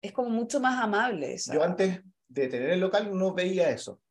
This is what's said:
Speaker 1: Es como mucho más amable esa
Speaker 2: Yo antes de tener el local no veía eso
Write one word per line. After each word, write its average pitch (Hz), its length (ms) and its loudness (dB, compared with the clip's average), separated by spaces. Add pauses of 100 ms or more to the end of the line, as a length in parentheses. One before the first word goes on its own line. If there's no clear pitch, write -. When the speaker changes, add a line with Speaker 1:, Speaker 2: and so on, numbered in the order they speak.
Speaker 1:
Es - 100 -8
como 247 200 -2
mucho 233 280 0
más 254 240 2
amable 202 520 0
esa - 180 -8
Speaker 2:
Yo 151 80 4
antes 180 400 2 (260)
de 131 200 -2
tener 127 240 -2
el 185 80 2
local 202 360 0
no 185 160 2
veía 180 380 2
eso - 420 -6